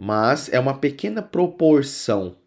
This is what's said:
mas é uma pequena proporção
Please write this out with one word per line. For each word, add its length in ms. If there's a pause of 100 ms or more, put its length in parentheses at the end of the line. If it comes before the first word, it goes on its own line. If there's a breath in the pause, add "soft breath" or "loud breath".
mas 500
é 80
uma 160
pequena 460
proporção 1120 (100)